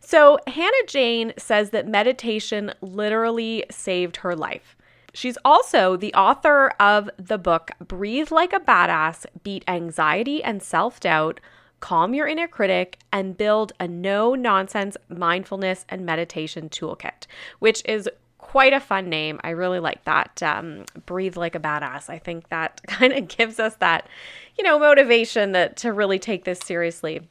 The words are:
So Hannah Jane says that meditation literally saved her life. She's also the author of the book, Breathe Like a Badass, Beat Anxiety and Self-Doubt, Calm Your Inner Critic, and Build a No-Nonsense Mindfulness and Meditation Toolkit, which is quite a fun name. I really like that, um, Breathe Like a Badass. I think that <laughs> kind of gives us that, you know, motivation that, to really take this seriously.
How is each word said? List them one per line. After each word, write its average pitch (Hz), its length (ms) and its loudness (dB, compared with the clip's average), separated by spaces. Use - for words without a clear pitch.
So 302 480 8
Hannah 381 400 0
Jane 233 500 -2
says 208 320 0
that 220 160 -2
meditation 214 920 -2
literally 226 880 -4
saved 180 460 -4
her 180 180 -6
life. - 420 -10
She's 247 320 -8
also 233 520 6
the 202 180 -6
author 277 680 4
of 208 360 4
the 196 220 -6
book, 170 320 0
Breathe 208 500 -6
Like 330 220 2
a 392 80 -2
Badass, 170 680 2
Beat 196 260 -10
Anxiety 175 760 -2
and 202 200 -6
Self-Doubt, 165 760 -2
Calm 180 340 0
Your 302 140 -2
Inner 320 180 -4
Critic, 185 520 -2
and 190 240 -4
Build 214 440 0
a 180 80 -6
No-Nonsense 202 1080 -2
Mindfulness 185 800 -4
and 190 180 -10
Meditation 160 600 -6
Toolkit, - 580 -12
which 220 260 0
is 214 240 -4
quite 269 340 4
a 277 60 2
fun 196 300 -4
name. 156 340 -6
I 165 80 -8
really 180 300 -4
like - 240 -6
that, - 400 -2
um, 147 400 -6
Breathe 185 300 -6
Like 170 200 -6
a 160 40 -6
Badass. 147 480 -8
I 165 100 -14
think 170 300 -12
that 160 340 -6
<laughs> - 40 -20
kind 254 260 2
of 247 160 -4
gives 226 300 -4
us 214 180 -2
that, 165 320 0
you 427 60 -4
know, 320 160 4
motivation 240 720 4
that, 180 260 2
to 233 140 -4
really 196 280 0
take 196 240 -6
this 180 160 -6
seriously. 170 600 -6